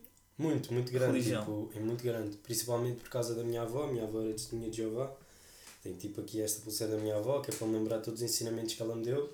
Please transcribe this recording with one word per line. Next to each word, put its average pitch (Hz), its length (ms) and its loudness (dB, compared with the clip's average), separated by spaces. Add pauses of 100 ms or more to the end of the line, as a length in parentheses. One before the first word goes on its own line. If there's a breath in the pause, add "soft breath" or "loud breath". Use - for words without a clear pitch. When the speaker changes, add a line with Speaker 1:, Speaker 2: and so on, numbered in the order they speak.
(360)
Speaker 1:
Muito, 143 380 2
muito 123 160 2
grande, 127 220 4
Speaker 2:
religião. 110 300 4
Speaker 1:
tipo, 104 340 -2
é - 40 -6
muito 117 220 0
grande. 110 360 0
Principalmente 120 640 0
por - 60 -14
causa 117 280 0
da 117 80 -2
minha 117 180 2
avó. 120 220 0
A 139 80 -2
minha 117 100 2
avó 110 180 0
era 110 120 0
testemunha 113 360 -4
de 110 100 -6
Jeová. 113 300 0 (720 loud breath)
Tenho, 90 160 -8
tipo, 101 240 -6
aqui 107 220 -2
esta 107 200 0
pulseira 110 340 -2
da 107 40 2
minha 107 160 2
avó, 127 240 2
que 143 120 -4
é - 20 -2
para 113 140 -2
me 110 100 4
lembrar 107 220 2
todos 113 200 -4
os 120 80 0
ensinamentos 113 460 0
que - 80 -4
ela 113 140 -2
me 113 80 -2
deu. 143 300 2